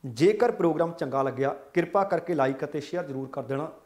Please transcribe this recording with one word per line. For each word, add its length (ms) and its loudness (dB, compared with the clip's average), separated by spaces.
ਜੇਕਰ 480 4
ਪ੍ਰੋਗਰਾਮ 400 2
ਚੰਗਾ 320 -2
ਲੱਗਿਆ, 320 0
ਕਿਰਪਾ 300 2
ਕਰਕੇ 300 0
ਲਾਈਕ 300 2
ਅਤੇ 180 -6
ਸ਼ੇਅਰ 240 -6
ਜ਼ਰੂਰ 220 -6
ਕਰ 160 -8
ਦੇਣਾ। 260 -4